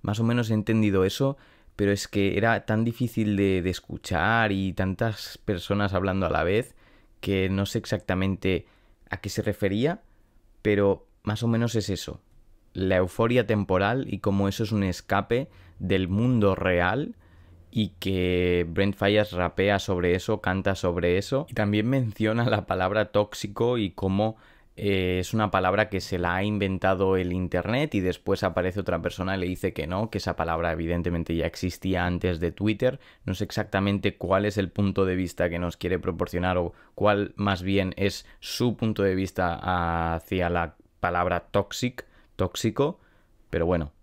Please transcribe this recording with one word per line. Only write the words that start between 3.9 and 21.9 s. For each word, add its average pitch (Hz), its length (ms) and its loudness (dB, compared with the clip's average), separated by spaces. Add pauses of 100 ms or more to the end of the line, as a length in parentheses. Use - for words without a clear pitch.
y 95 180 0
tantas 95 680 -4
personas 101 540 -2
hablando 95 320 0
a 82 40 0
la 80 140 0
vez 101 320 0 (440)
que 95 300 0
no 98 160 0
sé 110 140 -4
exactamente 95 880 -2 (440)
a 92 80 -6
qué - 120 -10
se - 120 -4
refería, 107 600 -2 (600)
pero 101 460 2 (160)
más 107 200 -2
o 117 40 0
menos 117 280 0
es 104 140 0
eso, 85 320 -6 (520)
la 92 220 2
euforia 113 500 2
temporal 104 640 2
y 98 100 -6
cómo 98 280 2
eso 98 160 -2
es 104 80 -2
un 104 120 2
escape 101 680 0 (300)
del 92 280 0
mundo 104 480 4
real 92 600 2 (560)
y 107 180 0 (100)
que 90 720 2
Brent 95 260 0
Faiyaz 104 380 2
rapea 92 460 2
sobre 90 360 2
eso, 101 240 -2
canta 92 360 0
sobre 87 420 2
eso 135 320 -2
y - 40 -12
también 107 360 2
menciona 117 600 0